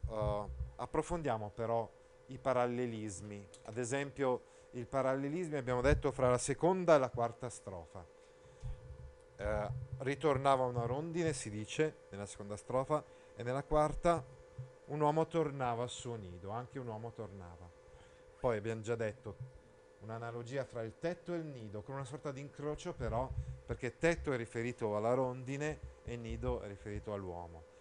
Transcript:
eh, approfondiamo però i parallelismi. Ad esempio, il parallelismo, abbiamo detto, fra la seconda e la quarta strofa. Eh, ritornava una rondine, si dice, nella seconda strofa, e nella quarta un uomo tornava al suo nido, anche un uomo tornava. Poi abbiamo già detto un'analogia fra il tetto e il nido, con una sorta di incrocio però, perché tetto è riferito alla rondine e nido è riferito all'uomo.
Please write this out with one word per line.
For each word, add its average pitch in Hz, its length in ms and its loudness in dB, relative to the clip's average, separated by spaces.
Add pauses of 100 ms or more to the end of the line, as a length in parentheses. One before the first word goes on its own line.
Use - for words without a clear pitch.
eh, 104 400 0 (260)
approfondiamo 139 760 -2
però 113 400 0 (380)
i 135 100 -10
parallelismi. 113 1120 0 (160)
Ad 110 140 -12
esempio, 131 640 0 (300)
il 123 140 -6
parallelismo, 143 720 0
abbiamo 123 240 2
detto, 143 300 6
fra 127 180 4
la 123 80 8
seconda 170 580 6
e 143 40 10
la 127 100 2
quarta 117 400 -2
strofa. 90 560 -10 (1300)
Eh, 104 320 0 (300)
ritornava 135 640 4
una 120 200 2
rondine, 160 480 0
si 120 160 -6
dice, 107 600 0
nella 101 160 -8
seconda 101 320 -8
strofa, 135 460 0 (320)
e 120 80 -6
nella 127 200 0
quarta 151 600 4 (640)
un 147 160 -2
uomo 156 260 6
tornava 139 560 0
al 123 60 -2
suo - 260 -6
nido, 92 360 -8
anche 123 280 -6
un 123 80 -8
uomo 113 240 -8
tornava. 90 580 -12 (720)
Poi 120 180 2
abbiamo 113 240 -4
già 113 140 0
detto 113 600 -6 (460)
un'analogia 117 640 -6
fra 117 200 -6
il 113 160 -8
tetto 175 340 -4
e 175 40 0
il 160 80 -6
nido, 110 360 -8
con 135 140 -8
una 135 100 -4
sorta 147 260 -8
di 131 80 -8
incrocio 147 540 -6
però, 120 360 0 (360)
perché 120 320 -4
tetto 165 340 2
è 127 60 2
riferito 117 580 -2
alla 110 180 4
rondine 131 680 0 (240)
e 120 120 -6
nido 117 460 -2
è 104 60 -6
riferito 104 460 -6
all'uomo. 87 500 -6 (180)